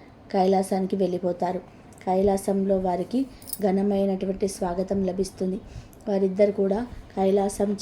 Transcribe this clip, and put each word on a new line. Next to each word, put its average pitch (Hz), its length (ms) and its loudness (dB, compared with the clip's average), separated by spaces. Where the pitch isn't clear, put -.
కైలాసానికి 190 600 2
వెళ్ళిపోతారు. 180 640 -2
కైలాసంలో 196 720 2
వారికి 185 480 -2
ఘనమైనటువంటి 196 840 0
స్వాగతం 190 580 -2
లభిస్తుంది. 185 540 -4
వారిద్దరు 196 420 4
కూడా 196 360 0
కైలాసం 202 640 2